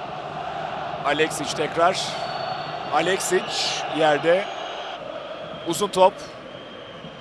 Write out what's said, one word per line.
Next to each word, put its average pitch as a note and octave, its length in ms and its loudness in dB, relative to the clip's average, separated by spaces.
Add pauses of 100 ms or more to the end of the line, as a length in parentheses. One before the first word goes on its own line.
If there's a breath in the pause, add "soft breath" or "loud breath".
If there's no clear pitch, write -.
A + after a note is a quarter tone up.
(1040)
Alexic D3 520 2
tekrar. E3+ 440 4 (920)
Alexic F#3 500 2 (540)
yerde. D#3+ 460 6 (1200)
Uzun F3+ 220 0
top. F#3 260 8 (1080)